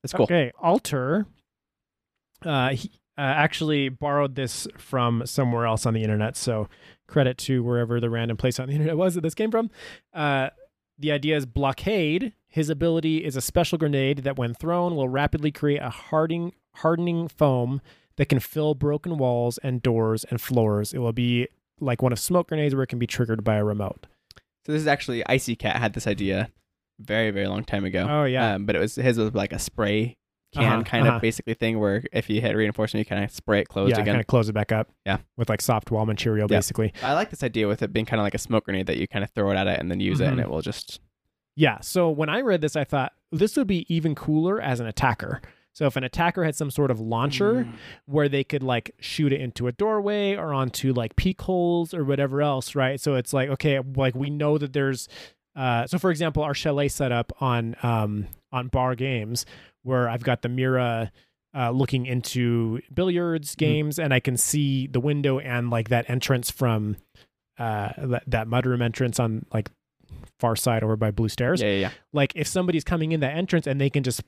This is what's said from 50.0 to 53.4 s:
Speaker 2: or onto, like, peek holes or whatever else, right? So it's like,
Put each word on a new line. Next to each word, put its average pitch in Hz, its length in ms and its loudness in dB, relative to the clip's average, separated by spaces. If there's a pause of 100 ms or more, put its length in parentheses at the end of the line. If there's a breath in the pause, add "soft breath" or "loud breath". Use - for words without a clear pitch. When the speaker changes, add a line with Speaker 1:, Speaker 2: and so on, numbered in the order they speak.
Speaker 2:
or 160 180 -4
onto, 131 400 0
like, 117 240 -2
peek - 240 0
holes 175 520 0
or 165 120 -2
whatever 139 360 0
else, 139 340 -2
right? 135 220 0
So 143 180 0
it's 123 180 -2
like, 135 160 0